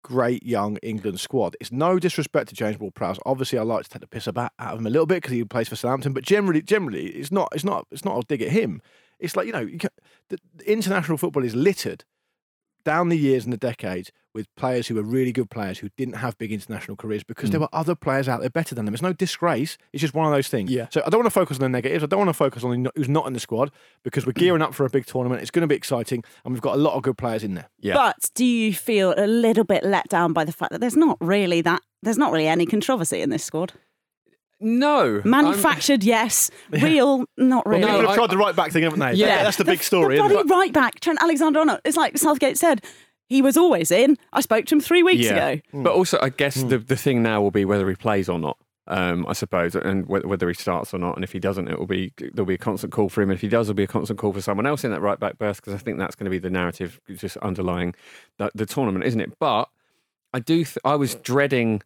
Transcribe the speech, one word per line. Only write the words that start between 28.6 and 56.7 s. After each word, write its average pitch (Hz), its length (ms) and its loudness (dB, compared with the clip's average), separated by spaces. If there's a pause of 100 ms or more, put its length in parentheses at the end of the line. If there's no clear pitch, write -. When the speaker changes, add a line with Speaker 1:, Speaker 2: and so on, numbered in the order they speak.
Speaker 3:
feel 190 420 2
a 202 100 2
little 226 380 4
bit - 180 2
let 196 260 0
down 170 260 2
by 160 100 2
the 160 80 -4
fact - 200 -6
that 170 100 -6
there's 240 140 -2
not 311 260 4
really 175 400 2
that, 170 180 0 (220)
there's 214 160 0
not - 140 2
really 156 160 2
any 165 180 2
controversy 196 560 -2
in - 80 -2
this - 140 -4
squad? 170 280 -6 (880)
Speaker 2:
No. 226 640 2
I'm 214 60 4
Speaker 3:
Manufactured, 277 720 4
yes. 226 460 2 (100)
Speaker 1:
<laughs> - 120 -14
Yeah. 151 120 2
Speaker 3:
Real, 277 400 4 (120)
not 254 300 4
Speaker 1:
Well, 214 120 2
Speaker 3:
really. 190 60 4
Speaker 1:
people 214 180 4
Speaker 2:
No, 220 60 4
Speaker 1:
have - 20 4
Speaker 2:
I 202 60 2
Speaker 1:
tried 226 140 4
the 190 80 2
right 196 180 2
back 160 160 0
thing, 165 120 2
haven't 160 160 0
they? 127 140 0
Speaker 2:
Yeah. 208 120 4 (120)
Speaker 1:
That, - 60 2
that's 202 140 2
the 196 60 2
Speaker 3:
The, 349 80 4
Speaker 1:
big - 100 0
story, 151 340 4
Speaker 3:
the 403 80 6
Speaker 1:
isn't 403 80 6
Speaker 3:
bloody 381 160 4
Speaker 1:
it? 381 40 4
Speaker 3:
right 370 200 4
back, 254 280 2
Trent 320 220 0
Alexander-Arnold. 311 640 2
It's - 120 0
like 302 220 0
Southgate 294 400 2
said, 302 240 2 (460)
he 269 140 4
was 269 140 4
always 254 340 4
in. 262 260 6 (160)
I - 80 2
spoke - 260 2
to - 80 2
him 294 60 6
three 349 220 4
weeks 339 220 6
Speaker 2:
Yeah. 104 80 2 (220)
Speaker 3:
ago. 151 80 -8 (100)
Speaker 1:
Mm. 139 120 -6
Speaker 2:
But 175 100 4
also, 180 260 2
I 135 100 2
guess 139 280 0
Speaker 1:
Mm. 131 120 0
Speaker 2:
the, 127 80 4
the 120 180 0
thing 123 260 2
now 110 200 2
will 101 80 4
be 101 140 2
whether 98 240 2
he 90 80 -2
plays 98 320 0
or 87 100 -2
not, 73 180 -4 (300)
um, 87 420 -2
I 85 60 -4
suppose, 87 400 -2
and 95 320 -2
wh-, 98 200 -2
whether 90 220 -2
he 87 60 -2
starts 87 400 -6
or 92 40 -6
not. 87 180 -4
And 92 80 -6
if - 80 -10
he 98 60 -8
doesn't, 95 300 -4
it - 100 -6
will 90 80 -6
be, 92 320 -4
there'll 92 280 -6
be 92 80 0
a 87 40 -4
constant - 340 -6
call 104 160 0
for 104 140 -2
him. 98 80 2
And 92 60 0
if - 60 -10
he 104 60 -4
does, 113 180 2
there'll 104 100 -2
be 101 80 2
a - 40 -4
constant 104 300 -4
call 101 140 0
for 98 80 -6
someone 104 260 -2
else 143 180 -2
in 120 80 -2
that 78 80 -4
right 101 200 -2
back - 180 -6
berth, 104 240 -4
'cause 101 120 -10
I 98 40 -8
think 95 200 -8
that's - 160 -6
gonna 98 160 -8
be 92 80 -2
the 90 120 -6
narrative 90 500 -4 (160)